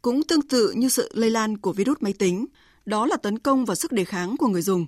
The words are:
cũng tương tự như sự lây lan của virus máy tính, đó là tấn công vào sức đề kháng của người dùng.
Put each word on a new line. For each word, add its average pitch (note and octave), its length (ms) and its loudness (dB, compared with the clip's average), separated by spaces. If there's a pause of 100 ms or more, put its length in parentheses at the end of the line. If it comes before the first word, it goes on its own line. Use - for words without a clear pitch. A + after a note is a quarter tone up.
cũng B3+ 220 0
tương D4+ 240 0
tự A#3+ 240 2
như B3 180 0
sự - 240 -2
lây A3+ 160 0
lan A3 280 -2
của F3+ 160 -4
virus A#3+ 280 0
máy G3 120 0
tính, F#3+ 320 0 (400)
đó G#3+ 200 0
là D#4+ 120 0
tấn G#3+ 220 -4
công C4 260 2
vào G3 100 -2
sức - 160 -4
đề G3+ 120 0
kháng F#3+ 340 -4
của D#4+ 100 2
người F#3 140 2
dùng. F3+ 260 0